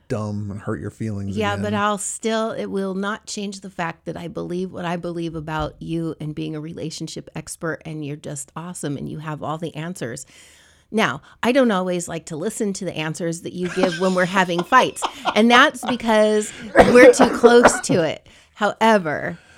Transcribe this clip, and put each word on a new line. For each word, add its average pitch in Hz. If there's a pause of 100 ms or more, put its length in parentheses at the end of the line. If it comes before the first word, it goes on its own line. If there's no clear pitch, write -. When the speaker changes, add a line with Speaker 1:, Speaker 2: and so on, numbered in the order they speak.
Speaker 1:
dumb 104
and 101
hurt 98
your 101
feelings 101
Speaker 2:
Yeah, 202
Speaker 1:
again. 202
Speaker 2:
but 208
I'll 208
still, 220
it 208
will 190
not 202
change 202
the 196
fact 165
that 170
I 170
believe 175
what 180
I 175
believe 170
about 156
you 165
and 151
being 156
a 151
relationship 160
expert, -
and 156
you're 143
just 147
awesome, 156
and 147
you 151
have 151
all 139
the 165
answers. 151 (680)
Now, 160 (200)
I 240
don't 254
always 180
like 165
to 165
listen 202
to 196
the 170
answers 165
that -
you 180
give 180
when 185
we're 180
having 175
fights, - (320)
and 226
that's 254
because 214 (220)
we're 247
too 254
close 240
to 196
it. - (280)
However, 196 (200)